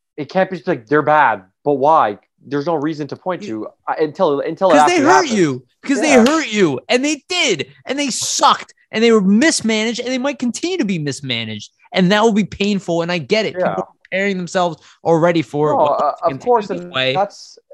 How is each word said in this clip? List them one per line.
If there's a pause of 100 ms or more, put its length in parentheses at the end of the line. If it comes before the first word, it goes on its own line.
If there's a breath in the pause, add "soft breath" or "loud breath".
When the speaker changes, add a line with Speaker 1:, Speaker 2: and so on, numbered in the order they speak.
(180)
Speaker 1:
It
can't
be
just
like,
"They're
bad," (200)
but
why? (280)
There's
no
reason
to
point
Speaker 2:
You (400)
Speaker 1:
to,
uh,
until,
until
it
Speaker 2:
'Cause
they
Speaker 1:
actually
Speaker 2:
hurt (120)
Speaker 1:
happens.
Speaker 2:
you. (180)
'Cause
they
Speaker 1:
Yeah.
Speaker 2:
hurt
you, (100)
and
they
did, (180 soft breath)
and
they
sucked, (220)
and
they
were
mismanaged,
and
they
might
continue
to
be
mismanaged, (200 soft breath)
and
that
will
be
painful,
and
I
get
it.
People
Speaker 1:
Yeah.
Speaker 2:
are (180)
preparing
themselves (220 soft breath)
already
for
it.
Speaker 1:
No,
Speaker 2:
Well,
Speaker 1:
uh,
of
Speaker 2:
in
Speaker 1:
course,
Speaker 2:
any
Speaker 1:
and
Speaker 2:
way.
Speaker 1:
that's, (140)